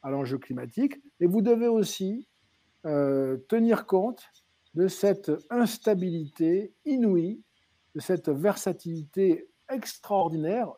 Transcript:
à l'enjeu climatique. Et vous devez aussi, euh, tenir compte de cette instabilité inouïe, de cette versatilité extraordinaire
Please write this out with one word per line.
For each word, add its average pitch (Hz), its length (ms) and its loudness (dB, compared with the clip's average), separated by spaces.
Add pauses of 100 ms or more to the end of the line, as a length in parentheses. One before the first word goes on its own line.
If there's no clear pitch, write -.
à 135 80 -10
l'enjeu 135 280 -4
climatique. 123 640 -6 (180)
Et 175 80 4
vous 202 140 4
devez 233 260 4
aussi, 220 600 -2 (580)
euh, 139 520 0 (100)
tenir 226 380 2
compte 202 380 0 (500)
de 175 140 2
cette 196 440 0 (180)
instabilité 185 1200 0 (120)
inouïe, 214 580 0 (500)
de 151 60 -8
cette 170 300 -2
versatilité 170 1160 -2 (240)
extraordinaire 190 1080 -4